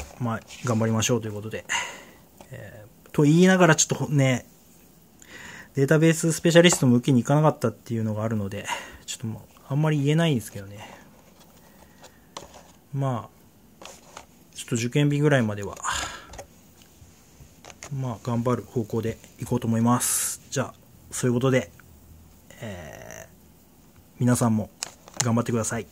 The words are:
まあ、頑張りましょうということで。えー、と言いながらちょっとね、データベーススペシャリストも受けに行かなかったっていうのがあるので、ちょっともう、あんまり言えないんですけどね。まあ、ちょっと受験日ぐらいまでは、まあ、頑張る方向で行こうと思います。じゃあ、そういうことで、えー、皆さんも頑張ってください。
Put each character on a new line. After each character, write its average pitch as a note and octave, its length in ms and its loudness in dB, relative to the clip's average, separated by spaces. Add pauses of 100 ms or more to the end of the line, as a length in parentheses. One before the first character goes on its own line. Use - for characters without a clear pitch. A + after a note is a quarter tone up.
(180)
ま A#2 160 -4
あ、 G#2 60 -8 (240)
頑 A2+ 160 0
張 A2+ 60 2
り A2+ 60 0
ま A2 100 0
し - 100 -2
ょ A#2 60 2
う - 20 -2
と A2 80 -8
い - 20 -8
う - 20 -10
こ G#2 100 -10
と G#2+ 80 -12
で。 - 140 -12 (880)
え G#2 340 -18 (200)
ー、 - 80 -20
と D#3+ 100 2
言 D3+ 160 6
い F3+ 80 8
な F#3 100 6
が F3+ 120 6
ら D3+ 80 6
ち - 160 2
ょ - 40 0
っ - 20 -10
と C3+ 100 -4
ね、 C3 380 2 (1300)
デ C#3 80 2
ー C3 40 2
タ D#3 120 4
ベ E3 100 6
ー - 20 4
ス D#3+ 200 0
ス - 80 -6
ペ F3 100 2
シ E3 80 8
ャ E3+ 40 12
リ D3+ 100 6
ス - 80 -2
ト C3+ 80 4
も A#2+ 80 6
受 B2 100 0
け C#3+ 60 4
に A#2+ 100 6
行 - 60 -4
か C#3+ 80 4
な D3+ 60 4
か D#3 80 6
っ - 80 -4
た A#2+ 100 0
っ A2 40 -2
て - 220 -10
い A2+ 60 -2
う - 20 -2
の A2 120 -2
が G#2+ 100 -4
あ A2+ 40 -2
る A2+ 60 -2
の G2+ 140 -2
で、 G2+ 180 -10 (400)
ち - 80 -12
ょ - 20 -10
っ - 40 -20
と A2+ 80 -8
も G#2+ 200 -12
う、 - 100 -20 (120)
あ C#3 40 -2
ん D3 80 0
ま D#3 80 2
り D3 120 0
言 D3 120 2
え - 20 2
な E3+ 100 2
い D#3 60 2
ん B2+ 40 2
で A2 40 -2
す - 100 -12
け G#2 100 -12
ど G2 60 -14
ね。 G2+ 120 -18 (2250)
ま C3 340 -4
あ、 - 580 -20 (680)
ち - 80 -14
ょ - 20 -14
っ - 60 -16
と B2 60 -2
受 A#2+ 120 -4
験 D3 220 2
日 C#3+ 100 0
ぐ D3+ 80 2
ら C#3+ 80 4
い B2 60 2
ま G#2 140 -2
で G#2 60 -8
は、 F#2+ 140 -10 (2250)
ま C3 180 -6
あ、 G2+ 100 -10
頑 A#2+ 200 -2
張 A#2+ 140 0
る G#2 60 -8
方 A#2 220 -4
向 A2+ 180 -4
で A2+ 160 -6 (200)
行 A#2 100 -10
こ A#2+ 80 0
う A#2+ 40 -2
と A#2 60 -6
思 A2+ 100 0
い A2+ 60 2
ま A#2+ 180 4
す。 - 400 -4 (100)
じ - 80 -6
ゃ A#2+ 60 -2
あ、 - 100 -12 (360)
そ - 160 -4
う - 20 4
い - 40 4
う - 20 2
こ B2 60 0
と C3+ 100 2
で、 B2+ 200 0 (920)
え E2 640 -16
ー、 - 20 -20 (880)
皆 B2 180 4
さ A#2+ 120 2
ん A2 80 2
も G2+ 140 -4 (520)
頑 A#2 120 0
張 A#2 80 2
っ - 20 -12
て A2+ 80 -4
く A#2 60 0
だ G#2+ 60 -2
さ A#2+ 140 -4
い。 G#2 120 -8